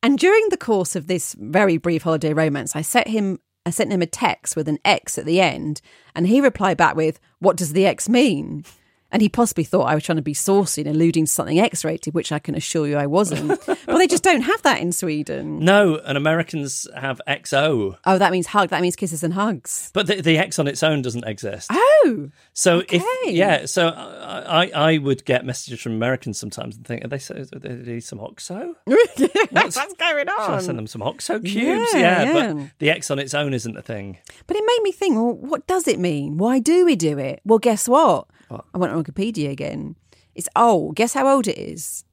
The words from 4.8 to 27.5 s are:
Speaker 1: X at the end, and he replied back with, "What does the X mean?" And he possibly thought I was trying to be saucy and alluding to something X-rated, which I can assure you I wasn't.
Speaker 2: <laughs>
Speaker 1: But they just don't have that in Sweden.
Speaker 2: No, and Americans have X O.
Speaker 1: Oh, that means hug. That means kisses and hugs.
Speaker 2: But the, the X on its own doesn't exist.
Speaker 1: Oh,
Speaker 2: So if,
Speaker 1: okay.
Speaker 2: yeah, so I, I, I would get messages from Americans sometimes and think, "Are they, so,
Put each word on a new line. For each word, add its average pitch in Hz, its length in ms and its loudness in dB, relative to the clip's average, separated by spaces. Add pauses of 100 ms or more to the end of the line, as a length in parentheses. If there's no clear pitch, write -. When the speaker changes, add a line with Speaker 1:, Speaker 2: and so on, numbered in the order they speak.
Speaker 1:
X - 340 0
at - 80 -8
the 170 140 2
end, 151 420 -2 (340)
and 170 120 0
he 247 140 4
replied 202 360 2
back 170 180 2
with, 156 240 -2 (200)
"What 185 180 4
does 156 160 -4
the 190 120 4
X 180 240 0
mean?" 196 560 2 (480)
And 220 80 4
he 208 60 6
possibly 214 380 0
thought 147 240 0
I 151 60 2
was 151 100 -2
trying 165 100 0
to 160 60 -2
be 151 120 -6
saucy 190 500 0
and 147 60 -4
alluding 160 360 2
to 147 60 -2
something 151 280 0
X-rated, 160 540 -2
which 165 180 -2
I 147 80 -2
can - 160 -6
assure 156 320 -2
you 147 80 -2
I 143 120 0
wasn't. 156 580 0
Speaker 2:
<laughs> - 200 -2
Speaker 1:
But 349 120 0
they 359 100 6
just - 160 2
don't 320 200 4
have 370 180 0
that 269 180 2
in 175 140 -2
Sweden. 151 680 -6
Speaker 2:
No, 180 380 6
and 143 200 -4
Americans 156 760 -2
have 135 320 -6
X - 240 -4
O. 135 540 2
Speaker 1:
Oh, 190 120 6
that 185 140 4
means 185 160 -2
hug. 202 220 0
That 165 120 -2
means 180 140 0
kisses 160 260 -6
and 170 120 -2
hugs. 196 600 -6
Speaker 2:
But 185 140 0
the, 190 140 -2
the 160 160 4
X 170 220 -2
on 143 80 0
its 135 140 -4
own 156 200 2
doesn't 120 240 -6
exist. 101 480 -10
Speaker 1:
Oh, 392 560 4 (240)
Speaker 2:
So 180 340 2
if, 175 160 0
Speaker 1:
okay. 480 300 -2
Speaker 2:
yeah, 175 320 2
so 170 240 0
I, - 840 -4
I, 160 200 4
I 160 60 2
would 135 260 -2
get 123 200 0
messages 123 360 -10
from 117 100 -6
Americans 117 480 -4
sometimes 113 380 -12
and 117 100 -20
think, 117 160 -8
"Are 117 60 -10
they, 139 80 -8
so, - 180 -12 (180)